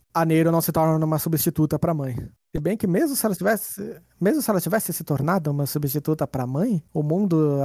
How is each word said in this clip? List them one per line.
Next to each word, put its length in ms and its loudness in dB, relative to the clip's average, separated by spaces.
a 120 2
Neiro 260 4
não 100 2
se 100 -2
torna 340 2
uma 140 0
substituta 580 0
pra 160 0
mãe. 220 -4
Se 60 -4
bem 160 -2
que 100 -2
mesmo 280 2
se 100 -2
ela 100 0
tivesse, 680 -4
mesmo 220 2
se 80 -2
ela 120 2
tivesse 320 -2
se 100 -8
tornado 480 0
uma 160 0
substituta 580 -2
pra 220 -4
mãe, 340 0
o 100 -2
mundo 600 2